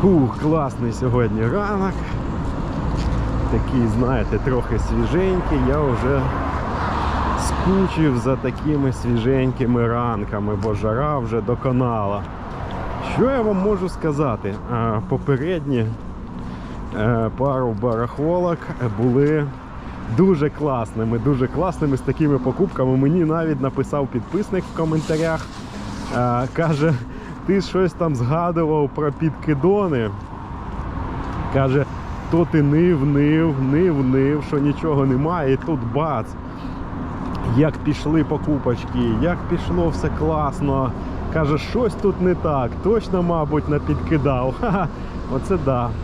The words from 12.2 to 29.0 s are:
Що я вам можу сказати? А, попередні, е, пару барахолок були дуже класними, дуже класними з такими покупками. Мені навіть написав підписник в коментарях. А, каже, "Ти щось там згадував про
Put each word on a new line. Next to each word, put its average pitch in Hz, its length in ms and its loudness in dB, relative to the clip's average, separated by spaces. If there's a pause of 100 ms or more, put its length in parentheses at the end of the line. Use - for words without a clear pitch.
Що 233 180 4
я 262 100 2
вам 214 160 2
можу 190 320 2
сказати? 139 640 -2 (200)
А, 113 260 0 (100)
попередні, 139 760 0 (1120)
е, 113 380 2
пару 131 440 0
барахолок 147 760 0 (440)
були 143 440 4 (720)
дуже 160 320 4
класними, 117 680 -2
дуже 127 280 2
класними 147 500 -2
з - 40 -4
такими 143 360 2
покупками. 131 600 0
Мені 156 280 4
навіть 156 360 0
написав 135 460 -2
підписник 180 560 -2 (100)
в - 40 -6
коментарях. 160 680 0 (720)
А, 123 360 2
каже, 160 400 2 (520)
"Ти 190 160 2
щось 180 320 0
там 160 220 -2
згадував 156 800 0
про 151 160 0